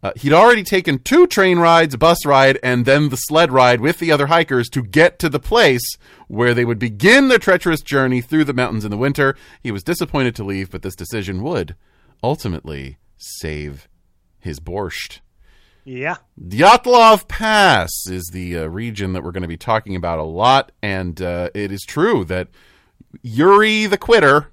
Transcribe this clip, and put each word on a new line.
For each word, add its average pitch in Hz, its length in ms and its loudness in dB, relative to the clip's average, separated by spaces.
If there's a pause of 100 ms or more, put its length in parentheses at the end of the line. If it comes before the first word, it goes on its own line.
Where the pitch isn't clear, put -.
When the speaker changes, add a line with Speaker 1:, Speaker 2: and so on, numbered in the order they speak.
Speaker 1:
uh, 95 140 -6
"he'd 139 160 0
already 220 300 6
taken 170 360 -2
two 349 260 4
train 190 340 2
rides, 165 340 4
a - 40 -10
bus 165 280 2
ride, 135 360 4
and 123 240 0
then 143 240 2
the 131 60 -6
sled 156 360 0
ride 123 280 4
with 147 200 -2
the 165 120 -2
other 143 160 0
hikers 143 420 0
to 131 140 -6
get 151 360 2
to 165 100 -2
the 139 100 -4
place 165 560 0 (320)
where 120 260 0
they 120 120 0
would 117 140 -4
begin 156 500 2
their 247 100 4
treacherous 175 420 0
journey 131 380 -2
through 156 240 -2
the 143 100 -2
mountains 110 300 -4
in 104 80 -8
the 104 60 -6
winter. 135 380 -2 (260)
He 123 100 -10
was 101 120 -8
disappointed 151 520 -4
to 110 80 -10
leave, 98 280 -6
but 92 100 -12
this 95 140 -12
decision 95 480 -10
would 95 320 -8 (460)
ultimately 76 760 -8 (200)
save 73 720 -14 (520)
his 80 200 -12
borscht." 90 600 -12 (640)
Speaker 2:
Yeah. 135 340 -10 (220)
Speaker 1:
Dyatlov 220 880 4
Pass 196 600 0 (160)
is 90 260 -10
the, 90 280 -10
uh, 80 80 -6
region 98 460 -8
that 90 100 -8
we're 87 80 -12
gonna 90 160 -8
be 82 100 -10
talking 110 380 -4
about 85 240 -6
a 78 40 -6
lot, 110 480 0 (120)
and, 92 360 -8
uh, 87 360 -6
it 101 160 -8
is 98 100 -12
true 165 440 -2
that 90 240 -8 (720)
Yuri 202 680 2
the 196 100 -2
Quitter 147 560 2